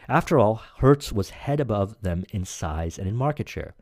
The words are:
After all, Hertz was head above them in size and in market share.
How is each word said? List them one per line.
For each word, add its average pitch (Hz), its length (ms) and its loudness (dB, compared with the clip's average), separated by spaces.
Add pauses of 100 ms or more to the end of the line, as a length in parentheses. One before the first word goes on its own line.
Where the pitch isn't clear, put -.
After 156 300 2
all, 110 240 4 (140)
Hertz 143 340 4
was 101 200 -2
head - 280 -4
above 107 440 -2
them 90 280 -2
in 95 140 -6
size 82 540 -6
and 92 100 -4
in 107 80 -4
market 143 320 -2
share. - 340 -12